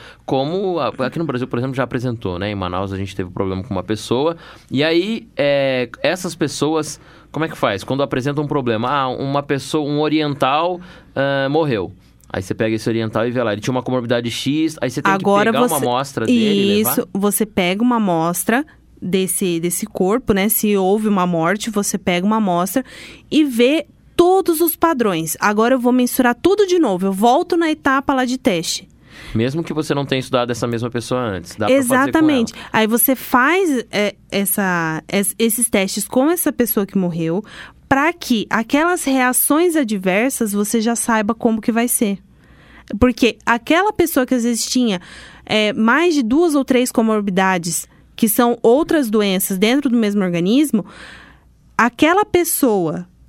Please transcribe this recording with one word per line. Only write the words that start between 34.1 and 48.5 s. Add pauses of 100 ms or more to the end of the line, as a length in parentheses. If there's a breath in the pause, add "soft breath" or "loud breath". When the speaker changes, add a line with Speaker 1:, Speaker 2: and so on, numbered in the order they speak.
Speaker 2:
essa,
es-,
esses
testes
com
essa
pessoa
que
morreu, (460 loud breath)
pra
que
aquelas
reações
adversas
você
já
saiba
como
que
vai
ser. (840 soft breath)
Porque
aquela
pessoa
que
às
vezes
tinha, (440 loud breath)
é,
mais
de
duas
ou
três
comorbidades, (280 soft breath)
que
são